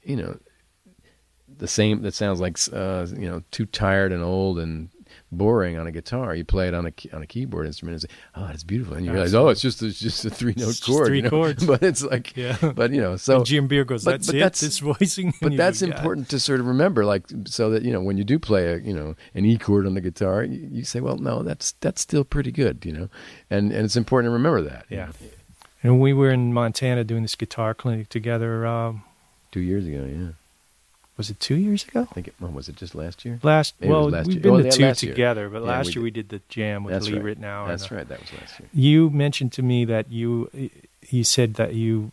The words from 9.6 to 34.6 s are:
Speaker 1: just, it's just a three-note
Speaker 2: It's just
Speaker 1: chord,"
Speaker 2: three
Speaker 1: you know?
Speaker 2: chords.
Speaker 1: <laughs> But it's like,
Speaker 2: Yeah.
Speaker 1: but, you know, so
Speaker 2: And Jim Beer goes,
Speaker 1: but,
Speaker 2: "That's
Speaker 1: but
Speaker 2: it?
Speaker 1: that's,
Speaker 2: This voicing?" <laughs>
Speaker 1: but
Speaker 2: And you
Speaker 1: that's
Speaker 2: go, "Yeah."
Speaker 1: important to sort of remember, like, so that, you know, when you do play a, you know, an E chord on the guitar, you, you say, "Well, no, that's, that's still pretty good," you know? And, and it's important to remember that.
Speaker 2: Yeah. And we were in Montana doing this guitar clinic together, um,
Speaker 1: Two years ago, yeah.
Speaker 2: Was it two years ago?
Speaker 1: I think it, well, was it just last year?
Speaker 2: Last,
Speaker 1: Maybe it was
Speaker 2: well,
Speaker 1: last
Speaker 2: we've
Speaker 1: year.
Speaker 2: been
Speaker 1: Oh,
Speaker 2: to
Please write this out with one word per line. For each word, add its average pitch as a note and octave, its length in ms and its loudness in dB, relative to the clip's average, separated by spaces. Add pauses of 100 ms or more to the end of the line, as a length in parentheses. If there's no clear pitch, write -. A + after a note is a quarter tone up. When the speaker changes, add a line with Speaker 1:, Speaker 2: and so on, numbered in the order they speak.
Speaker 1:
just, B2+ 220 -2
it's G#2+ 160 -6
just - 260 -4
a A2 40 -2
three-note A#2 400 -2
Speaker 2:
It's A2+ 100 -4
just B2+ 180 0
Speaker 1:
chord," D3 100 4
Speaker 2:
three C#3 100 4
Speaker 1:
you C3+ 60 2
know? A#2+ 60 2
Speaker 2:
chords. D#3 360 2
Speaker 1:
<laughs> D#3 60 4
But B2+ 120 4
it's D3+ 200 2
like, C3 340 -4
Speaker 2:
Yeah. B2 180 -4 (200)
Speaker 1:
but, A#2+ 160 2
you C#3 100 2
know, F#2 160 0
so C3 200 4
Speaker 2:
And B2 80 4
Jim C#3 220 2
Beer C#3 160 4
goes, B2 220 -4
Speaker 1:
but, F3+ 60 4
Speaker 2:
"That's - 160 -2
Speaker 1:
but C#3+ 80 0
Speaker 2:
it? C#3 40 4
Speaker 1:
that's, F3+ 220 4
Speaker 2:
This D3+ 180 -2
voicing?" F3 580 0
<laughs> - 40 -8
Speaker 1:
but E3 60 0
Speaker 2:
And D3 60 2
you C#3 40 2
Speaker 1:
that's F#3+ 240 2
Speaker 2:
go, F#3+ 60 0
"Yeah." D#3 80 -4
Speaker 1:
important D#3 340 -4
to C#3 100 -2
sort C3+ 200 0
of B2 80 0
remember, B2+ 380 4
like, G2+ 200 0 (200)
so A2+ 260 0
that, A2 120 0
you B2 80 0
know, G2 100 0
when F#2+ 160 0
you G2+ 60 0
do A#2+ 160 2
play F#2 340 2
a, E2+ 40 -2
you G2 160 -6
know, D2+ 220 -6 (180)
an F#2+ 120 0
E A2+ 120 6
chord G2+ 300 2
on F#2+ 80 0
the G2 60 -2
guitar, F#2 420 0
you, C#3+ 280 -8
you B2 120 -6
say, - 180 -6
"Well, C3 160 -2
no, A#2 260 -4
that's, - 280 -6 (100)
that's - 200 -2
still D3 220 0
pretty C3+ 280 -2
good," A#2 340 -2
you E2 80 -6
know? E2 160 -8 (400)
And, G2+ 240 2
and G#2+ 120 0
it's G#2+ 120 0
important A#2+ 320 2
to A#2 40 0
remember B2 280 2
that. C2+ 280 -8
Speaker 2:
Yeah. F#2 220 -8 (680)
And B2 180 6
we C3+ 140 6
were C3+ 160 6
in B2 240 2
Montana A#2+ 500 0
doing A2+ 200 -2
this A2 120 -6
guitar A2 380 -4
clinic A2 360 -4
together, A2+ 580 -2
um, A2+ 360 -4 (480)
Speaker 1:
Two F#2 100 -4
years F#2 260 -2
ago, C#2+ 180 -6
yeah. D#2+ 240 -8 (880)
Speaker 2:
Was G#2+ 120 -8
it G#2 120 -12
two - 140 0
years G3+ 300 0
ago? A#3+ 240 -2
Speaker 1:
I - 40 -20
think - 160 -10
it, - 100 -20
well, F2+ 120 -8
was C#2 180 -12
it D2+ 80 -16
just - 180 -14
last E2 300 -10
year? A#2+ 180 -8
Speaker 2:
Last, D3+ 380 4
Speaker 1:
Maybe C#3+ 100 2
it D3+ 60 6
was D3+ 80 4
Speaker 2:
well, D3 60 0
Speaker 1:
last D#3 160 -2
Speaker 2:
we've F#3 80 0
Speaker 1:
year. E3 80 -4
Speaker 2:
been G3 100 8
Speaker 1:
Oh, F#3+ 60 8
Speaker 2:
to D3 40 6